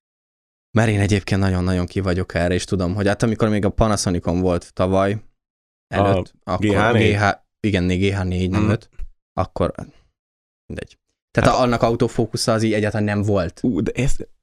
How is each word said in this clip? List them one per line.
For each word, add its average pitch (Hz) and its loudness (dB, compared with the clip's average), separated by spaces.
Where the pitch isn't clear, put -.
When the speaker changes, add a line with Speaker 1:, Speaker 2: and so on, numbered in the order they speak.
Speaker 1:
mert 113 4
én 104 2
egyébként 101 0
nagyon-nagyon 92 0
ki - -6
vagyok 92 -2
erre, 87 0
és 90 -2
tudom, 90 -2
hogy 101 0
hát 101 0
amikor 110 0
még 104 0
a 98 2
Panasonicon 92 0
volt 87 -2
tavaly, 95 0
Speaker 2:
A - -10
Speaker 1:
előtt, 98 2
akkor 92 -2
Speaker 2:
G 104 2
H 107 2
négy? 107 4
Speaker 1:
G - -2
H, 104 2
igen, 98 0
né-, 90 0
G 98 0
H 95 -2
négy, 90 -2
nem 107 0
Speaker 2:
Mm. 107 2
Speaker 1:
öt, 107 -2
akkor - -2
mindegy. - -14
Tehát 127 2
Speaker 2:
Hát 120 2
Speaker 1:
a-, - 2
annak 120 0
autofókusza 117 -2
az 110 0
így 110 0
egyáltalán 104 0
nem 104 0
volt. 98 -2
Speaker 2:
Ú, 113 0
de 110 -2
ezt, - 0